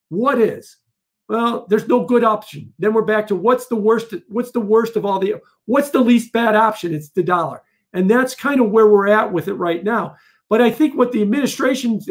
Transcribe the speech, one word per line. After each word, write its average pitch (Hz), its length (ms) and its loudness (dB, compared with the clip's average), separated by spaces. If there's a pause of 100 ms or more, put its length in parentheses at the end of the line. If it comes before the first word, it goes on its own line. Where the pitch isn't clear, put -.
What 240 300 -2
is? 151 380 -4 (500)
Well, 233 420 -4
there's 214 180 0
no 240 180 2
good 240 180 2
option. 214 540 -4
Then 208 160 -2
we're 220 80 2
back 214 260 0
to 202 80 -2
what's 240 300 0
the 240 100 -6
worst, 220 380 0 (140)
what's 240 240 -6
the 247 80 -4
worst 220 360 0
of 190 100 -4
all 196 120 -2
the, 190 180 -2 (300)
what's 277 240 0
the 262 120 0
least 233 300 2
bad 226 240 0
option? 214 380 0
It's 151 160 -10
the 185 140 -4
dollar. 160 400 -4 (300)
And 185 180 0
that's 254 240 0
kind 269 260 0
of 220 80 2
where 220 180 6
we're 202 200 4
at 214 260 2
with 165 140 -2
it 196 80 -6
right 175 280 -4
now. 196 340 -4 (320)
But 220 120 4
I 240 80 6
think 277 260 0
what 247 160 2
the 220 100 -2
administration 247 800 -2 (120)